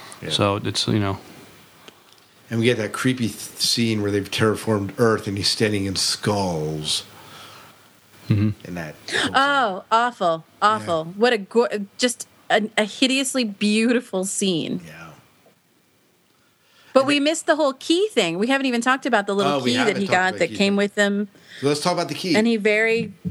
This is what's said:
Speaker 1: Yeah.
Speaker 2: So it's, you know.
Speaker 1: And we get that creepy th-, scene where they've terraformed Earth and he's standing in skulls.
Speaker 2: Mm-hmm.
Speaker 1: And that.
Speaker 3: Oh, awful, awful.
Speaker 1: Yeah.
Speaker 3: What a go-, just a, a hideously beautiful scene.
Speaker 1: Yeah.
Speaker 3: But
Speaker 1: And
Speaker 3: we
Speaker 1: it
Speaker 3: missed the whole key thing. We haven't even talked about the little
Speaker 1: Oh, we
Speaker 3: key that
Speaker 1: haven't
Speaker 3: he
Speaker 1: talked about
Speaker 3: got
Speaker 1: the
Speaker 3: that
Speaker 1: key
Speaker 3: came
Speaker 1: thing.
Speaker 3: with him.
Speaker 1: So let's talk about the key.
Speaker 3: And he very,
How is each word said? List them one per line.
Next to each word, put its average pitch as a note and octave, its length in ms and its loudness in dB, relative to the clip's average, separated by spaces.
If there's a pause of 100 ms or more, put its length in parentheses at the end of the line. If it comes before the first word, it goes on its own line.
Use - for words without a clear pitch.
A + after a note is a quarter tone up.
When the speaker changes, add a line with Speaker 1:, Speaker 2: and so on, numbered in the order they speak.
(200)
Speaker 1:
Yeah. E2 80 -10
Speaker 2:
So G2+ 280 2
it's, - 320 -4
you A2+ 100 2
know. G2 200 -2 (1300)
Speaker 1:
And A#2 100 0
we A2+ 60 2
get A#2+ 100 4
that G#2 160 -4
creepy B2+ 360 0
th-, - 100 -6
scene - 640 -2
where G2+ 80 0
they've G2+ 200 -2
terraformed G#2+ 680 0
Earth A2 280 4
and G2+ 120 -4
he's F2+ 100 0
standing G#2 380 0
in F#2+ 100 -4
skulls. D#2 1080 -2 (1200)
Speaker 2:
Mm-hmm. G#2+ 220 2 (160)
Speaker 1:
And F2 100 -10
that. D#2+ 180 -10 (400)
Speaker 3:
Oh, C4 560 0
awful, A3 540 0 (160)
awful. G3+ 480 0
Speaker 1:
Yeah. F3 100 -10
Speaker 3:
What A#3+ 140 4
a A3 60 0
go-, A3+ 300 0 (300)
just - 300 -2 (220)
a, G#3 180 2 (100)
a G#3+ 60 2
hideously C4 600 0
beautiful G#3+ 800 0
scene. F#3 640 -2
Speaker 1:
Yeah. - 240 -18 (1800)
Speaker 3:
But C4 60 8
Speaker 1:
And C4+ 80 2
Speaker 3:
we C#4+ 80 4
Speaker 1:
it C#4+ 40 2
Speaker 3:
missed D#4 260 0
the D#4 100 4
whole C#4+ 180 2
key F4 340 0
thing. F3 300 0
We A3 100 0
haven't C4+ 180 2
even A#3+ 160 0
talked C4 240 0
about G#3+ 200 2
the G3+ 80 -2
little G3+ 200 2
Speaker 1:
Oh, - 100 0
we A#3+ 80 2
Speaker 3:
key B3 60 0
that B3 100 2
Speaker 1:
haven't G3 140 0
Speaker 3:
he G3 40 0
Speaker 1:
talked F#3 80 2
about F#3 100 4
Speaker 3:
got F#3 100 0
Speaker 1:
the G3+ 60 -8
Speaker 3:
that E3 80 2
Speaker 1:
key E3 80 -8
Speaker 3:
came G3+ 160 2
Speaker 1:
thing. G3+ 40 2
Speaker 3:
with G3+ 180 0
him. G3+ 340 0 (320)
Speaker 1:
So C3+ 80 0
let's D3 120 0
talk F3+ 140 2
about E3+ 140 -2
the C#3+ 60 -8
key. F3+ 220 -2
Speaker 3:
And G#3+ 100 4
he A#3 120 2
very, G#3+ 540 0 (180)